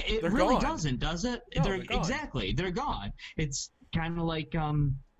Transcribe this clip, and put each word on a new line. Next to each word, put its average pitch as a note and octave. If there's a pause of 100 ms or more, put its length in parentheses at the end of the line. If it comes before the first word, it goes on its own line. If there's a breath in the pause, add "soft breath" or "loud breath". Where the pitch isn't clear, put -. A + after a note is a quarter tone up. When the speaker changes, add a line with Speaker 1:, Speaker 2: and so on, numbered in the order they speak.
Speaker 1:
it A3
Speaker 2:
They're E3+
Speaker 1:
really B3+
Speaker 2:
gone. G3+
Speaker 1:
doesn't, C#3
does E3
it? A#3+ (140)
Speaker 2:
No, D#3+
Speaker 1:
They're, F#3+
Speaker 2:
they're F#3
gone. -
Speaker 1:
exactly, F3+
they're F3+
gone. E3 (240 loud breath)
It's D3 (220)
kinda E3+
like, D#3+
um, D3 (240)